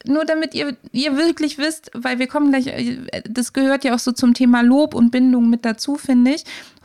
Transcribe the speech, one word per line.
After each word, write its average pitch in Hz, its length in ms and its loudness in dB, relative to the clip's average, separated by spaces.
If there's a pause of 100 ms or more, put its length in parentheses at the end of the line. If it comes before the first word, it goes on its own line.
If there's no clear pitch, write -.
Nur 302 180 0
damit 311 300 -4
ihr, 285 240 -6 (160)
ihr 269 240 -2
wirklich 311 400 0
wisst, 311 360 -6
weil 247 240 -6
wir 254 100 -2
kommen 294 220 0
gleich, 269 180 0
äh, 247 600 -8
das 240 220 -6
gehört 269 320 0
ja 240 100 0
auch 233 60 -2
so 247 140 -4
zum 240 200 2
Thema 240 280 4
Lob 285 320 4
und 233 180 4
Bindung 247 380 2
mit 233 160 0
dazu, 254 320 -4
finde 254 340 2
ich. 320 140 -6 (400)